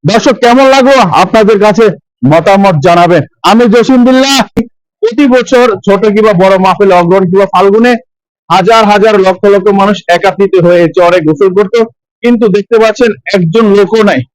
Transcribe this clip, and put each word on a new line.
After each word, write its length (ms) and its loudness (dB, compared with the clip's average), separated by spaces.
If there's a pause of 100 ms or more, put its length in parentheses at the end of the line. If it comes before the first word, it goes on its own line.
দর্শক, 340 0
কেমন 280 2
লাগলো 320 2 (120)
আপনাদের 460 0
কাছে 260 2 (400)
মতামত 580 0
জানাবেন। 380 2 (220)
আমি 240 2
জসিম 380 2
বিল্লাহ। 340 0 (640)
প্রতি 240 -2
বছর 380 0 (200)
ছোট 200 0
কিংবা 280 0
বড় 240 2
মাহফিল, 340 0
অগ্রহণ 320 0
কিংবা 220 0
ফাল্গুনে 480 0 (560)
হাজার 360 2
হাজার 360 0
লক্ষ 240 -2
লক্ষ 260 0
মানুষ 260 -2 (100)
একত্রিত 460 -2 (100)
হয়ে 240 2
চরে 320 0
গোসল 340 -2
করত, 220 -2 (480)
কিন্তু 240 0
দেখতে 320 -2
পাচ্ছেন 320 0 (220)
একজন 320 0 (100)
লোকও 280 0
নাই। 180 -2 (140)